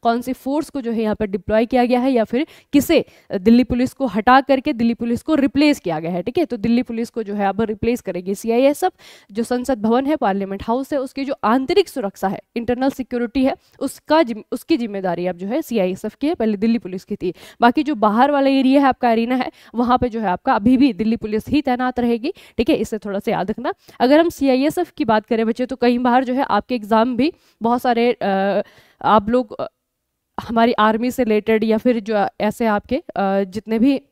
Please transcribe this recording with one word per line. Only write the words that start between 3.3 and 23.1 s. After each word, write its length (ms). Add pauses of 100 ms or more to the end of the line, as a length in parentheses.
दिल्ली 240
पुलिस 280
को 140
हटा 340
करके 320
दिल्ली 220
पुलिस 280
को 120
रिप्लेस 460
किया 200
गया 100
है, 120
ठीक 160
है। 60
तो 120
दिल्ली 260
पुलिस 280
को 120
जो 120
है 140
अब 120
रिप्लेस 400
करेगी 340
सीआईएसएफ़। 580 (400)
जो 100
संसद 400
भवन 240
है, 100
पार्लियामेंट 480
हाउस 280
है, 80
उसकी 240
जो 200
आंतरिक 440
सुरक्षा 400
है, 120 (160)
इंटरनल 340
सिक्योरिटी 540
है, 120 (240)
उसका 420
जिम-, 300
उसकी 240
जिम्मेदारी 500
अब 100
जो 100
है 160
सीआईएसएफ़ 580
की 60
है, 80
पहले 220
दिल्ली 220
पुलिस 260
की 120
थी। 180 (260)
बाकी 220
जो 120
बाहर 360
वाला 200
एरिया 300
है 60
आपका, 240
अरीना 240
है, 180 (220)
वहाँ 240
पे 100
जो 120
है 140
आपका 200
अभी 220
भी 160
दिल्ली 240
पुलिस 320
ही 140
तैनात 380
रहेगी, 320 (260)
ठीक 120
है, 60
इसे 220
थोड़ा 200